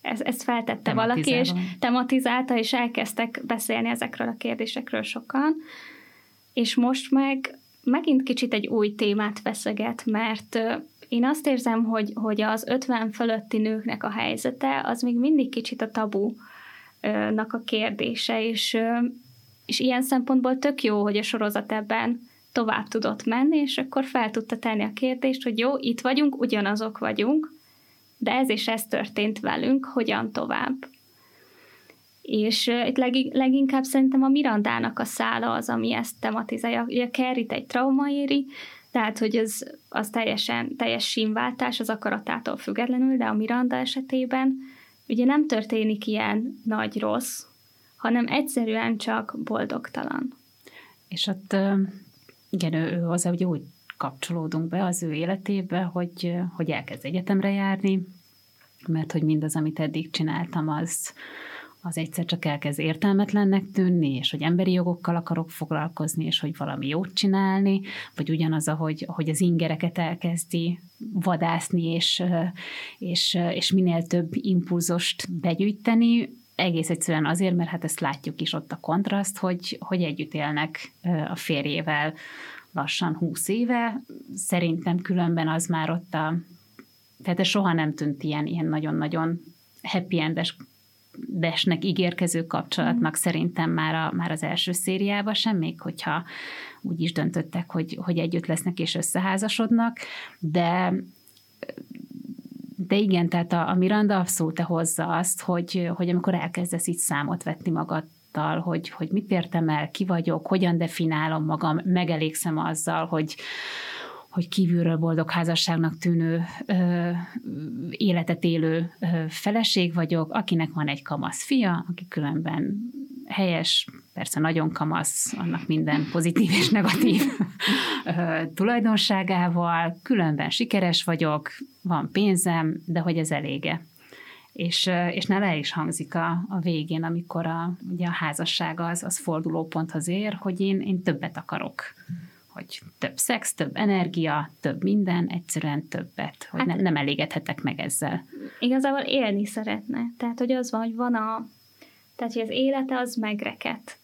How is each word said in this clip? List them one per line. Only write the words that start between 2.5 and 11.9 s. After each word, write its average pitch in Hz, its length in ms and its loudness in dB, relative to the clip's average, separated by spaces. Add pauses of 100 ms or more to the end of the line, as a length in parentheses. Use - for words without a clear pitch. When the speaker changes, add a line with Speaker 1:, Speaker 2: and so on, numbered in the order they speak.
Speaker 1:
és 220 140 0
elkezdtek 233 720 -2
beszélni 226 420 0
ezekről 233 400 -2
a 226 100 -4
kérdésekről 226 640 -4
sokan. 269 520 0 (960)
És 233 220 0
most 254 360 2
meg 269 480 2 (260)
megint 277 380 4
kicsit 247 320 0
egy 214 120 0
új 208 280 2
témát 208 440 0
feszeget, 214 680 -2
mert, 220 480 -2
ö, 226 200 0 (340)
én 240 160 2
azt 302 220 2
érzem, 247 380 2
hogy, 220 300 0